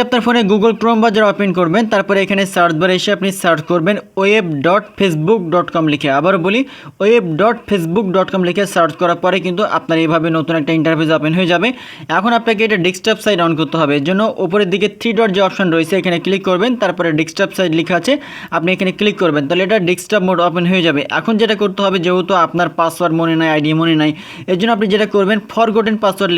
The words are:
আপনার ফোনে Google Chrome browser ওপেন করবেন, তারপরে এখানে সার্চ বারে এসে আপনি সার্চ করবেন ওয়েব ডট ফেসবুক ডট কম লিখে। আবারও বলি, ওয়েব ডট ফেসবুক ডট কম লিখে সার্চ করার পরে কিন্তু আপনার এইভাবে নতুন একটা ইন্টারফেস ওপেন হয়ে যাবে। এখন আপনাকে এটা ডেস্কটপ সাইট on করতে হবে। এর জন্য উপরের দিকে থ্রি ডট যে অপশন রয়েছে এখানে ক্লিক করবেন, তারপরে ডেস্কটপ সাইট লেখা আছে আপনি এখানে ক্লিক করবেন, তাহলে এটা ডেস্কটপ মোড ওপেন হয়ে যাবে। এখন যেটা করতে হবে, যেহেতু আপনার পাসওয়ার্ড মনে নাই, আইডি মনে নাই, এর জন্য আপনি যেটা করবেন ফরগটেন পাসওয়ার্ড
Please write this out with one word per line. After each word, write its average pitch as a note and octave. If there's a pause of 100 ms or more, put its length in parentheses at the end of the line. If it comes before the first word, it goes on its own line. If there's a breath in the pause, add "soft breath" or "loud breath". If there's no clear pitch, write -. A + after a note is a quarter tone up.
আপনার B3
ফোনে A#3 (120)
Google G#3+
Chrome A3+
browser A3
ওপেন G3+
করবেন, F3+ (100)
তারপরে G3
এখানে G3 (120)
সার্চ E3+
বারে F#3
এসে F#3+
আপনি F#3+ (140)
সার্চ E3 (100)
করবেন F3 (220)
ওয়েব G3+ (200)
ডট G3+ (140)
ফেসবুক F#3+ (140)
ডট F3
কম E3
লিখে। D3 (100)
আবারও F#3
বলি, G#3 (400 loud breath)
ওয়েব G#3+ (160)
ডট A3+ (120)
ফেসবুক F#3+ (100)
ডট F#3
কম F#3+
লিখে F#3 (100)
সার্চ E3+
করার E3+
পরে F3+ (100)
কিন্তু F#3 (160)
আপনার D#3+
এইভাবে D#3+ (100)
নতুন D#3+
একটা D3+
ইন্টারফেস D#3+
ওপেন D#3
হয়ে F#3
যাবে। F3 (500 loud breath)
এখন A3+
আপনাকে A3+
এটা G#3 (120)
ডেস্কটপ G#3+
সাইট G3+
on E3
করতে D#3+
হবে। C#3+
এর C#3
জন্য G3 (220)
উপরের F#3+
দিকে G3 (140)
থ্রি A#3
ডট A3+
যে G3+
অপশন F#3+
রয়েছে E3
এখানে F3
ক্লিক F#3+
করবেন, F#3 (120)
তারপরে F3 (100)
ডেস্কটপ F3
সাইট F3+
লেখা E3
আছে B3+ (440 loud breath)
আপনি E3
এখানে F#3
ক্লিক G#3
করবেন, D3+
তাহলে F3
এটা G#3+ (100)
ডেস্কটপ F#3
মোড F3+ (100)
ওপেন F3
হয়ে F#3
যাবে। C#3+ (180)
এখন A3
যেটা A3
করতে G3
হবে, F#3+
যেহেতু F#3 (140)
আপনার E3 (100)
পাসওয়ার্ড E3
মনে E3
নাই, E3
আইডি D3+ (100)
মনে E3
নাই, D3+ (400 loud breath)
এর F#3
জন্য A3+
আপনি G#3
যেটা G#3
করবেন G3+ (140)
ফরগটেন A3
পাসওয়ার্ড G3